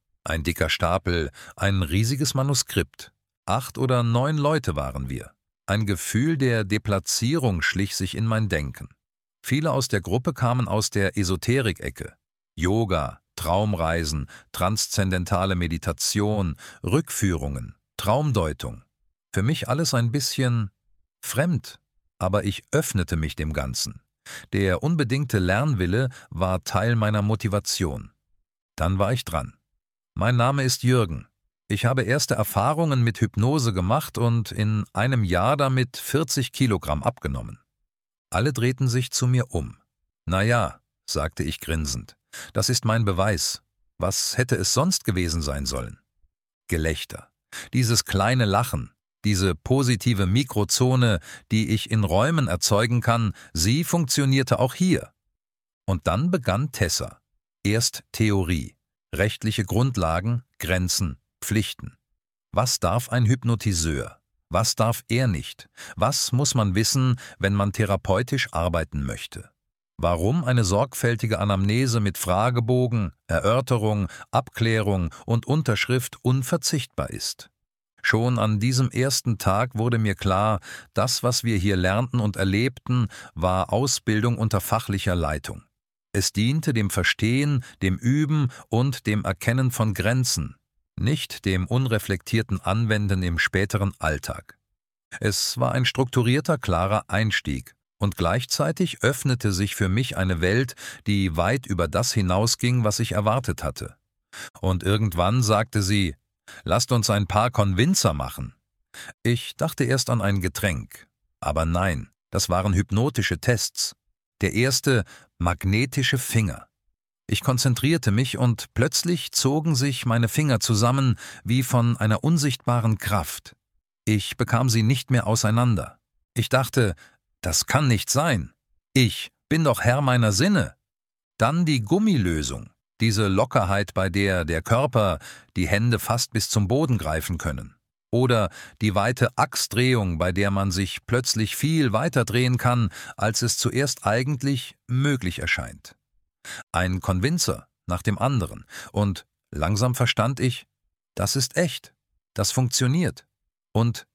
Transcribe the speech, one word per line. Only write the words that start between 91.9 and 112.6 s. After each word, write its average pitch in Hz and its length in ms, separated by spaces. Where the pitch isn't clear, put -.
Anwenden 104 640
im 85 160
späteren 98 600
Alltag. - 600
Es - 380
war 123 140
ein 127 120
strukturierter, 131 720
klarer 98 520
Einstieg, 90 640
und 104 180
gleichzeitig 127 880
öffnete 123 500
sich 98 240
für 95 140
mich 120 260
eine 92 240
Welt, 110 340
die 95 300
weit 110 300
über 87 200
das 98 260
hinausging, 113 680
was 104 160
ich 117 140
erwartet 104 500
hatte. - 340
Und 95 200
irgendwann 101 600
sagte 107 400
sie, 95 340
„Lasst 120 280
uns 117 180
ein 101 160
paar 110 240
Konvinzer 104 640
machen.“ 64 400
Ich 120 340
dachte 160 280
erst 127 260
an 117 120
ein 98 180
Getränk, 87 640
aber 78 260
nein, 85 440
das - 180
waren 92 240